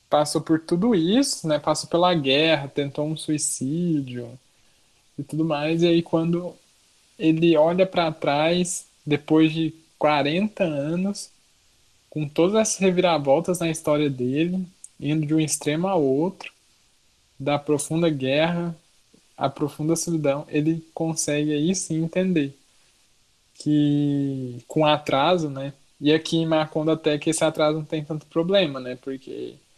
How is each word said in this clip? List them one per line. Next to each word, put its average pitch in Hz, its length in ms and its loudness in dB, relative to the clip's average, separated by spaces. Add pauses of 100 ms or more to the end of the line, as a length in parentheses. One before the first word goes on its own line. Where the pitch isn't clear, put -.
(100)
passou 147 300 2
por 156 200 0
tudo 190 340 2
isso, 190 540 2
né? 151 100 2
Passou - 300 -2
pela 180 260 4
guerra, 143 540 2
tentou 143 380 -4
um 156 100 -4
suicídio 139 1200 -4 (800)
e 147 40 -6
tudo 156 220 -4
mais. 160 380 0
E 175 60 6
aí, 170 140 4
quando 170 520 -2 (640)
ele 160 380 4
olha 175 300 4
pra 170 260 0
trás, 160 720 0 (200)
depois 156 460 4
de 160 220 -2 (240)
quarenta 151 640 0
anos, 165 680 -4 (840)
com 151 160 -4
todas 180 280 2
essas 220 200 0
reviravoltas 175 840 2
na 165 120 -2
história 151 400 0
dele, 151 560 -2 (340)
indo 151 240 -2
de 151 100 -2
um 160 60 2
extremo 156 480 -2
ao 180 140 0
outro, 143 500 -2 (880)
da 143 180 0
profunda 160 520 0
guerra 160 640 -2 (580)
à 135 140 -2
profunda 151 480 -2
solidão, 151 540 -2
ele 160 420 -2
consegue 151 600 -2
aí 156 200 0
sim 160 300 -4
entender 165 500 -2 (1000)
que 143 1120 0
com 156 160 0
atraso, 151 640 2
né? 139 240 -8 (260)
E 147 140 2
aqui 160 240 0
em 165 80 2
Macondo 156 460 0
até 156 260 0
que 151 140 -2
esse 156 120 -2
atraso 156 360 2
não 156 60 -6
tem 151 200 -6
tanto 156 220 -10
problema, 165 520 0
né? 123 180 -10
Porque, 123 580 -12 (240)